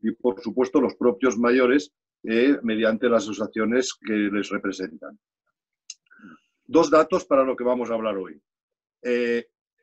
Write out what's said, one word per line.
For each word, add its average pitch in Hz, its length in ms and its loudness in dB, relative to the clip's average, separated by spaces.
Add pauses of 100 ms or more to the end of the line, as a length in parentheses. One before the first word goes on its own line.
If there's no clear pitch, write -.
y, 110 120 -2
por - 280 -2
supuesto, 123 400 0
los - 160 -2
propios 120 420 0
mayores, 127 540 2 (320)
eh, 123 380 2
mediante 113 460 0
las 113 160 2
asociaciones 110 680 -2
que - 180 -8
les 104 360 0
representan. 92 720 -8 (1500)
Dos 156 240 2
datos 156 360 2
para 135 200 2
lo 131 120 -2
que 120 80 -8
vamos 123 260 -2
a 113 40 -2
hablar 110 220 -2
hoy. 82 240 -10 (600)
Eh, 120 440 -2 (360)